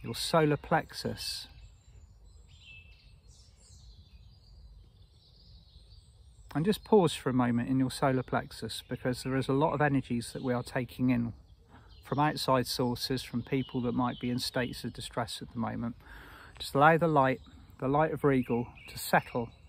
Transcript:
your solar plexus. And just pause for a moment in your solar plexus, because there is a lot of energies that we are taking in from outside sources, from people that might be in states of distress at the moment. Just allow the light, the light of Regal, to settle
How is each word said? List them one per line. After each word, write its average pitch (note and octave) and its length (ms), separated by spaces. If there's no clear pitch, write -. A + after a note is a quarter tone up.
your A#2 100
solar D3+ 440
plexus. - 880
And D3+ 120
just G#3 180
pause F#3+ 320
for - 160
a - 20
moment A#2+ 340
in C3 120
your B2+ 100
solar C3 320
plexus, - 680
because B2+ 360
there C3 120
is C3 120
a C3+ 60
lot D3 200
of C#3+ 80
energies C3 520
that - 100
we B2 100
are A#2+ 80
taking B2+ 480
in A#2 240
from C3+ 160
outside C#3 480
sources, B2 560
from A#2+ 180
people C3 400
that A#2+ 120
might B2 260
be B2 100
in B2 80
states - 460
of A#2+ 100
distress - 480
at C3+ 100
the - 60
moment. A2+ 380
Just - 160
allow D#3 200
the E3 120
light, C3+ 340
the C3+ 80
light D3+ 260
of D3 100
Regal, B2 440
to - 100
settle B2+ 500